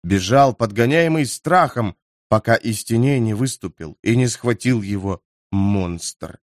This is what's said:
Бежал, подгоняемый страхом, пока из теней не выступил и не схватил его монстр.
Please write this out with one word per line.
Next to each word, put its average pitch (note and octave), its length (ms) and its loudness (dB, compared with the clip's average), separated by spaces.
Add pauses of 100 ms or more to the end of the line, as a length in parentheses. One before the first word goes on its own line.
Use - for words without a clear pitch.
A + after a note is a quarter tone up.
Бежал, G2+ 500 2
подгоняемый C#3 720 0
страхом, C3 720 -2 (320)
пока A2 260 2
из A2 280 -4
теней B2+ 360 2
не A2 140 0
выступил G2+ 720 -6
и A2+ 120 2
не B2 120 2
схватил A#2+ 560 -2
его G2 400 -6 (280)
монстр. F#2+ 960 -2